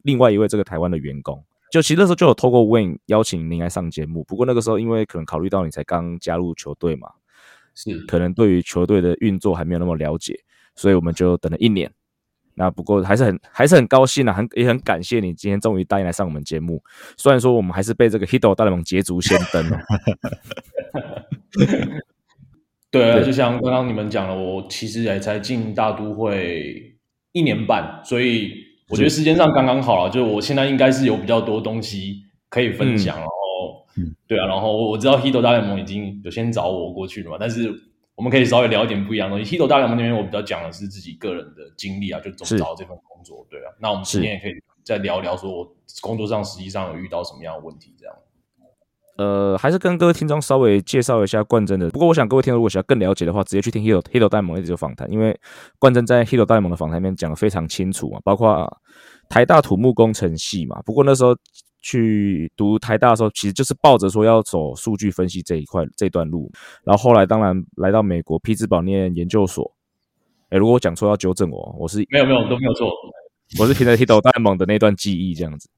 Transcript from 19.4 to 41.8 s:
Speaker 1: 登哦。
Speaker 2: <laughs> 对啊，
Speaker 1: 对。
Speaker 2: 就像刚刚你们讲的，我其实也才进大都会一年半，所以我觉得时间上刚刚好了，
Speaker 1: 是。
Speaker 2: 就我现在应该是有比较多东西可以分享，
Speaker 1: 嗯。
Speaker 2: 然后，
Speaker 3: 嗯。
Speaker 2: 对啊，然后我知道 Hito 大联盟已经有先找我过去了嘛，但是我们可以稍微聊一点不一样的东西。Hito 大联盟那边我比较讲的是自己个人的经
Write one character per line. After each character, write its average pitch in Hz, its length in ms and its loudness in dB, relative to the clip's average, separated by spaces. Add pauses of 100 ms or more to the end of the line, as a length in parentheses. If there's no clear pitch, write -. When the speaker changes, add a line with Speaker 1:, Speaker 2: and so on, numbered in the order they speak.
Speaker 1:
登 82 200 -2
哦。 - 80 -4 (1800)
Speaker 2:
<laughs> - 460 0 (880)
对 120 200 4
啊， 117 40 6
Speaker 1:
对。 123 100 6
Speaker 2:
就 131 80 0
像 123 300 2
刚 127 100 0
刚 127 160 0
你 117 60 -4
们 107 160 -6
讲 98 180 -4
的， 95 60 -4
我 95 340 -6
其 - 180 -10
实 110 180 -6
也 98 140 -2
才 104 200 -4
进 110 360 -6
大 110 180 0
都 104 200 -8
会 92 840 -6 (380)
一 175 80 -2
年 113 260 0
半， 101 380 -4
所 123 160 -2
以 110 320 -2 (380)
我 110 80 -4
觉 - 40 4
得 147 60 6
时 156 140 -2
间 160 120 4
上 165 200 4
刚 131 100 2
刚 131 180 0
好 101 220 0
了， 98 80 -4
Speaker 1:
是。 127 60 -2
Speaker 2:
就 123 80 0
我 104 120 -2
现 120 160 -4
在 135 120 0
应 139 100 -2
该 131 160 4
是 135 140 0
有 110 100 2
比 98 100 -8
较 113 140 2
多 107 180 -2
东 113 240 -6
西 101 400 -10 (280)
可 120 100 -2
以 120 120 0
分 117 260 0
享， 85 180 -2
Speaker 1:
嗯。 80 40 -12
Speaker 2:
然 78 60 -10
后， 82 60 -10 (640)
Speaker 3:
嗯。 82 180 -6 (140)
Speaker 2:
对 110 100 -2
啊， 92 80 -2
然 95 140 -2
后 107 160 0
我 110 220 -2
知 - 80 0
道 139 120 6
Hito 131 220 0
大 120 120 4
联 113 120 2
盟 98 160 -4
已 - 40 -8
经 101 380 -10
有 92 80 -12
先 113 220 -4
找 101 160 -4
我 90 240 -6
过 92 140 -10
去 98 160 -14
了 82 80 -14
嘛， 82 100 -12
但 113 80 -4
是 113 240 -4 (420)
我 101 80 -12
们 123 80 -4
可 131 60 4
以 127 80 6
稍 117 140 4
微 120 100 4
聊 110 160 2
一 - 20 -2
点 104 200 -2
不 110 80 -4
一 - 20 -2
样 95 140 -4
的 98 60 -4
东 107 60 -4
西。 107 140 -6
Hito 156 100 2
大 143 120 4
联 127 100 2
盟 117 80 0
那 120 60 -2
边 117 120 -2
我 110 80 -2
比 95 80 -8
较 104 120 -6
讲 85 200 -8
的 82 80 -12
是 101 160 -16
自 95 140 -16
己 82 140 -18
个 92 200 -8
人 85 80 -10 (120)
的 76 240 -20
经 98 200 -12